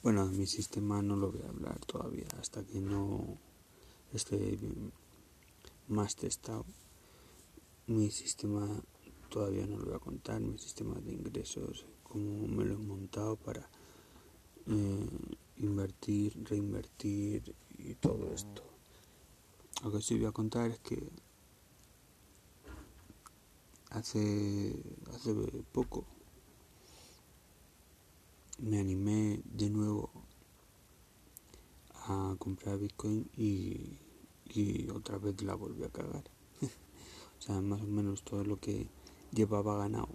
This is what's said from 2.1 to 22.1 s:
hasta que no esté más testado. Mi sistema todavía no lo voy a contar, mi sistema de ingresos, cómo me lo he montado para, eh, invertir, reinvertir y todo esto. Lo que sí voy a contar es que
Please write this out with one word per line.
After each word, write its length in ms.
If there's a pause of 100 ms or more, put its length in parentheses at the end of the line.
hasta 240
que 160
no 580 (720)
esté 460 (1300)
más 300
testado. 500 (1200)
Mi 240
sistema 720 (460)
todavía 360
no 140
lo 80
voy 80
a 60
contar, 400
mi 180
sistema 420
de 120
ingresos, 760 (160)
cómo 460
me 160
lo 100
he 40
montado 580
para, 340 (960)
eh, 420 (500)
invertir, 920
reinvertir 1040 (240)
y 160
todo 380
esto. 320 (1200)
Lo 80
que 80
sí 160
voy 100
a 60
contar 360
es 120
que 280 (2750)